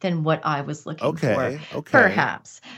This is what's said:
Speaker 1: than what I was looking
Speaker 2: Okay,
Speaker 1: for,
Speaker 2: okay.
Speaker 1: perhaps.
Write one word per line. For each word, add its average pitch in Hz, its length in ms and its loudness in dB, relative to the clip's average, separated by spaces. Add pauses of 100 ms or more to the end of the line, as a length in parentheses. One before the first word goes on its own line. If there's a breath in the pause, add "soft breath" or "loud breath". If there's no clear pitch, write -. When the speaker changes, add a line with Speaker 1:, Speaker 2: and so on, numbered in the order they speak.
Speaker 1:
than 170 240 -2
what 160 180 2
I 147 200 -2
was 151 240 -10
looking 151 220 -6
Speaker 2:
Okay, 139 260 0 (360)
Speaker 1:
for, - 100 -8
Speaker 2:
okay. - 120 -20
Speaker 1:
perhaps. 190 680 2 (160 loud breath)